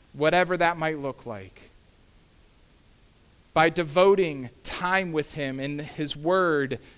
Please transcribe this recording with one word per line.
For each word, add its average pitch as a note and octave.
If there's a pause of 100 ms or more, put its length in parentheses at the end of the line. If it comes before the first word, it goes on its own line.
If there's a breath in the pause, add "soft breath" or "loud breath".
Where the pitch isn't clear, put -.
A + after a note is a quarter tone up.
(140)
whatever F3
that E3+
might D#3+
look C3+
like, G2 (1800)
by E3
devoting E3 (140)
time F#3
with D3+
him C3+
in C#3+
his D3+
word, D3+ (180 loud breath)